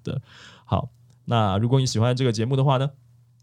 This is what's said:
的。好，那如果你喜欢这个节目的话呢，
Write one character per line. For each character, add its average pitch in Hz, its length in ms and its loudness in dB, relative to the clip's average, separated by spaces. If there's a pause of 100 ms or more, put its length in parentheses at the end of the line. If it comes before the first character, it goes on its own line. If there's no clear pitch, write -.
的。 - 180 -8 (440)
好， - 240 -4 (360)
那 107 320 0
如 117 100 0
果 131 140 2
你 131 40 0
喜 113 140 -2
欢 123 160 2
这 131 80 -2
个 123 80 2
节 110 140 -2
目 135 100 -2
的 135 80 2
话 139 140 2
呢， 139 120 -2 (540)